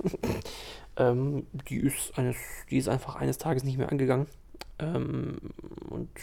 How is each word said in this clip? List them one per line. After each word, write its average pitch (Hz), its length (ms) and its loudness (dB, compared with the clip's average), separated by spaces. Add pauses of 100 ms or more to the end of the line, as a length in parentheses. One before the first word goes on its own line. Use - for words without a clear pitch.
<laughs> 185 40 4 (880)
Ähm, 131 480 4 (220)
die 135 80 -2
ist - 420 2
eines, 123 200 2 (320)
die - 80 4
ist 131 100 2
einfach 131 300 0
eines 135 200 2
Tages 139 280 2
nicht 131 120 0
mehr 135 140 0
angegangen. 135 360 4 (520)
Ähm, - 720 -2 (380)
und - 180 -6 (160)